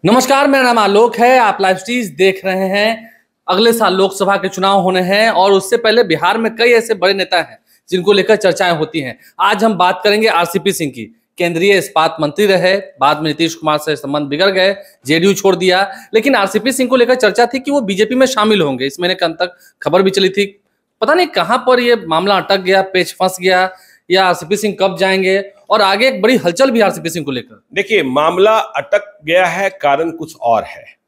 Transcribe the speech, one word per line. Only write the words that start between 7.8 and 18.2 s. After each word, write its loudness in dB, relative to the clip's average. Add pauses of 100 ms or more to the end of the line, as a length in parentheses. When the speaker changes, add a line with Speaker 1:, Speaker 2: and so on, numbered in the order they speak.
Speaker 1:
जिनको 0
लेकर 4
चर्चाएं 0
होती -6
हैं। -10 (220)
आज 0
हम 2
बात 0
करेंगे 2
आरसीपी -2
सिंह -6
की। -16 (160)
केंद्रीय 2
इस्पात 0
मंत्री 0
रहे, 2
बाद -2
में -8
नीतीश -2
कुमार -2
से -4
संबंध -6
बिगड़ 0
गए, 0 (300)
जेडीयू 2
छोड़ 2
दिया, 0 (220)
लेकिन 2
आरसीपी -2
सिंह -2
को 2
लेकर 2
चर्चा 2
थी -6
कि -6
वो 0
बीजेपी -2
में 4